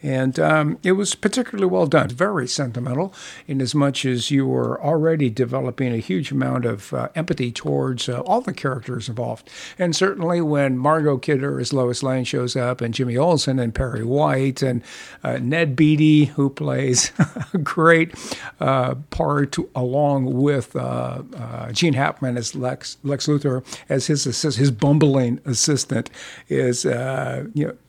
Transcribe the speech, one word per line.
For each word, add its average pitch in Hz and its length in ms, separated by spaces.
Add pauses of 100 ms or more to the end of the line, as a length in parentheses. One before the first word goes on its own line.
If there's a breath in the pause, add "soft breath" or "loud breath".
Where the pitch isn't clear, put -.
And, 131 380
um, 156 460
it 180 80
was 190 240
particularly 208 500
well 180 220
done, 143 220
very 156 360
sentimental, 127 680 (360 loud breath)
in 135 120
as 127 140
much 139 300
as 123 260
you 135 160
were 127 340
already 156 480
developing 127 640
a 117 40
huge 160 340
amount 131 360
of, 113 280
uh, 123 220
empathy 156 340
towards, 135 580
uh, 123 120
all 196 200
the 254 120
characters 123 560
involved. 120 420 (260 loud breath)
And 175 200
certainly 180 440
when 143 380
Margot 147 400
Kidder 139 400
as 123 140
Lois 123 280
Lane 131 220
shows 123 320
up, 123 260
and 117 140
Jimmy 123 220
Olsen 147 420
and 117 160
Perry 120 300
White, 135 580
and, 123 220 (400 loud breath)
uh, 123 140
Ned 143 360
Beatty, 151 520
who 139 220
plays 135 640 (220)
<laughs> - 200
a 196 60
great, 165 560 (460 loud breath)
uh, 131 340 (160)
part 143 460 (180)
along 131 680
with, 139 360
uh, 127 460 (140)
uh, 120 360
Gene 160 220
Hackman - 260
as 123 340
Lex, 131 480
Lex 139 260
Luthor, 143 360 (240 loud breath)
as 139 200
his 147 180
assist-, 123 320
his 139 120
bumbling 135 760
assistant, 127 640 (400 loud breath)
is, 131 340
uh, 127 680
you 147 140
know 247 80 (120)